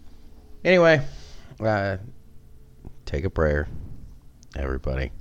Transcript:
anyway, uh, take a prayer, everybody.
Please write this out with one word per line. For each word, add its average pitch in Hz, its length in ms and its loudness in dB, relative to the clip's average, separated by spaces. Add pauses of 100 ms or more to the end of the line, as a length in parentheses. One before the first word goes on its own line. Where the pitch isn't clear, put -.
(640)
anyway, 165 400 8 (540)
uh, 101 380 0 (1080)
take - 180 -2
a 95 60 -2
prayer, 73 380 2 (920)
everybody. 67 640 -2